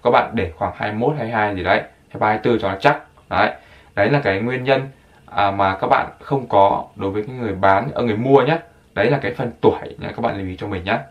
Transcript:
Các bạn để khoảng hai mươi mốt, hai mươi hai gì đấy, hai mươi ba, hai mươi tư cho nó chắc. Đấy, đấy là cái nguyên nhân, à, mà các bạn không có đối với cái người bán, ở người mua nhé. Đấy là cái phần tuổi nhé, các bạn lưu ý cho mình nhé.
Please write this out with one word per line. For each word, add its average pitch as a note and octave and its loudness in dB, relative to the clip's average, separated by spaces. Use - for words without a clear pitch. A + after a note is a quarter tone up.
Các A#2+ 4
bạn A#2+ 4
để F#2 -2
khoảng F#2+ -4
hai G#2+ -6
mươi G#2+ -6
mốt, C#3+ 0
hai B2+ -6
mươi G#2+ -6
hai G#2 0
gì F#2 -6
đấy, G2 2
hai - -14
mươi - -
ba, G#2+ 2
hai A2 2
mươi A2 -6
tư A#2 2
cho G2 -2
nó G2 -2
chắc. D3 2
Đấy, F#2 2
đấy G#2 2
là C#3+ 2
cái G2 0
nguyên B2+ -4
nhân, C3+ 0
à, G2+ 0
mà G2 0
các B2 -2
bạn C3 2
không C3+ -4
có G2 4
đối G2 -4
với G#2 -4
cái B2+ -12
người A2 -6
bán, G2 2
ở - -4
người A2 0
mua C3 4
nhé. D#3+ 2
Đấy G#2+ 2
là C#3 2
cái - -6
phần A#2+ -6
tuổi - 2
nhé, F#2+ -10
các - -10
bạn A2+ -2
lưu F#2+ -8
ý F#2 -10
cho G#2+ -10
mình F#2 -8
nhé. A2 -2